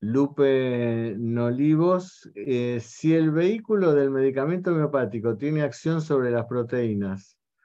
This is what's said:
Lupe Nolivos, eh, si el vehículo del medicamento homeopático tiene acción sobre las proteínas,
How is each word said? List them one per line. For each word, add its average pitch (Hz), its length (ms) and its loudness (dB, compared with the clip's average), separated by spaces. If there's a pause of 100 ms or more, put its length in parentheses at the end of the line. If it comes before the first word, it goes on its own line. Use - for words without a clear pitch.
Lupe 123 1160 0
Nolivos, 147 1160 0
eh, 120 460 -2
si - 320 -2
el 160 180 4
vehículo 190 640 2
del 139 180 4
medicamento 135 600 0
homeopático 120 680 0
tiene 151 240 -2
acción 160 400 -2
sobre 135 300 0
las 117 140 0
proteínas, 117 920 -4 (280)